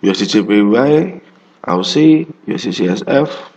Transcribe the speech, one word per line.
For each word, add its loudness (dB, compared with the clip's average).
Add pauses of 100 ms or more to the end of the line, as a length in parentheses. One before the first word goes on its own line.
U 0
S -2
D 0
J -6
P 0
Y, 2 (440)
A -6
U -2
C, 4
U -14
S -8
D -4
C -2
S -4
F. 0 (280)